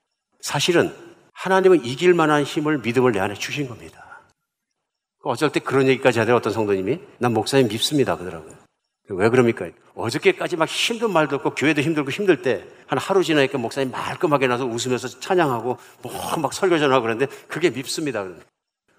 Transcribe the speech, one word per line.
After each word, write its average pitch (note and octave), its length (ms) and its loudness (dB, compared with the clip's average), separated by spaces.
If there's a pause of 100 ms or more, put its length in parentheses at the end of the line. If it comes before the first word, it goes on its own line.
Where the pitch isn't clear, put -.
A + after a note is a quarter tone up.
(400)
사실은 E3 520 0 (420)
하나님은 F#3 500 4
이길 C#3+ 300 2
만한 D3+ 280 4
힘을, D3+ 360 -2
믿음을 A#2+ 340 2
내 G2 80 0
안에 G2+ 140 -2
주신 B2+ 340 -6
겁니다. - 540 -20 (1000)
어쩔 C#3+ 300 -2
때 D#3+ 80 -2
그런 C3 260 2
얘기까지 B2 320 4
하더라고요. A#2 200 4
어떤 A2 140 -2
성도님이 G2+ 460 -2 (200)
"난 A#2+ 140 -2
목사님 A#2 360 2
믿습니다." A2+ 480 0
그러더라고요. E2+ 400 -14 (540)
왜 G2 180 2
그럽니까? A#2 400 2 (260)
어저께까지 D#3 640 -2
막 D#3+ 120 0
힘든 A3+ 440 -2
말도 D#3+ 240 2
없고 D3 180 -4
교회도 D#3 280 2
힘들고 D3 280 -2
힘들 F#3 320 2
때 G#2 240 -2 (220)
한 C#3 100 -2
하루 F#3+ 260 2
지나니까 C#3+ 320 2
목사님 C3 340 -4
말끔하게 C#3+ 580 -2
나서 B2 180 -2
웃으면서 A#2+ 540 -6
찬양하고 B2+ 580 0 (240)
뭐 - 360 -8
막 C#3+ 140 -2
설교 F3 260 0
전하고 C3+ 240 4
그러는데 A2+ 240 -2 (220)
그게 D#3 220 -2
믿습니다. C3 520 -6
그러는데 F2 220 -14 (540)